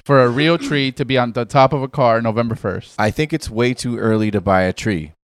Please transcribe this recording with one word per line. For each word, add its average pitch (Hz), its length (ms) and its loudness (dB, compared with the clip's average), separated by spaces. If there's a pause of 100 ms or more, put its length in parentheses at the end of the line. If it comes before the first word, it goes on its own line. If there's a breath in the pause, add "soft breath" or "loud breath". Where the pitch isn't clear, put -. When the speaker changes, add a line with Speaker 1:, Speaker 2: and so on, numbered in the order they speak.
Speaker 1:
for 139 180 4
a 123 60 4
real 151 300 0
tree 143 340 -4
to 139 120 -6
be 127 140 0
on 120 140 -2
the 120 120 -4
top 131 280 4
of 139 100 -2
a 135 60 -6
car 117 340 2
November 113 320 -2
first. - 460 -8
Speaker 2:
I 107 100 2
think 151 220 -4
it's - 180 -6
way 120 240 0
too 120 240 -6
early 110 320 0
to 101 100 -2
buy 95 220 2
a 92 100 0
tree. 80 380 -6 (220)